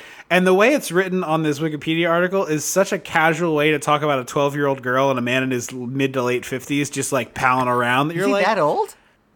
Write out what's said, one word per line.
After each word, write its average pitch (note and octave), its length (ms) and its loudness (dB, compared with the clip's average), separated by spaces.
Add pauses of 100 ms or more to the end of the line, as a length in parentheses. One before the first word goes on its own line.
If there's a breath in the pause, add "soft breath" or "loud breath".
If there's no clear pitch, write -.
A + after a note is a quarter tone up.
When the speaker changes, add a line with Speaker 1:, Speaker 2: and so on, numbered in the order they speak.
(300 loud breath)
Speaker 1:
And F3+ 160 2
the F#3 80 4
way G#3+ 200 4
it's - 180 -2
written F#3 320 0
on D#3+ 200 0
this D3 160 -2
Wikipedia D#3+ 500 -2
article F3+ 360 0
is D3+ 180 -2
such - 280 0
a G3 80 -2
casual D#3+ 560 0
way D3+ 160 2
to D3 80 0
talk D3 220 0
about C#3+ 180 0
a B2 60 -6
twelve-year-old C#3+ 560 -2
girl C3 280 2
and C3 100 0
a - 20 -2
man B2 220 0
in C3 80 -2
his A#2+ 200 -4
mid C3 420 -2
to C3 100 0
late B2 220 -2
fifties C#3 440 -4
just, - 220 -6
like, B2+ 220 -2
palling B2+ 340 2
around B2 420 2
that E3+ 60 -6
Speaker 2:
Is E3+ 40 -4
Speaker 1:
you're G3 80 0
Speaker 2:
he G3+ 60 2
Speaker 1:
like, G3+ 120 2
Speaker 2:
that G#3 140 0
old? F3 360 0 (400 soft breath)